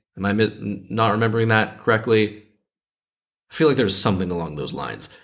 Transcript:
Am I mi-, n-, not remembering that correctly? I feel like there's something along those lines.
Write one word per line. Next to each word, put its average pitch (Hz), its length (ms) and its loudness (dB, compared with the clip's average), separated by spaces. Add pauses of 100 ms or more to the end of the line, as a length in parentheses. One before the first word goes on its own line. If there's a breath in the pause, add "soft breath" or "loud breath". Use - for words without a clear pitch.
(180)
Am 95 80 -6
I 101 80 0
mi-, 107 100 2
n-, 104 460 -6
not 113 220 0
remembering 113 360 0
that 110 300 0
correctly? 110 680 2 (1040)
I - 40 -20
feel 160 160 4
like 139 80 2
there's 104 180 2
something 95 360 0
along 82 240 -6
those 67 180 -8
lines. 58 500 -8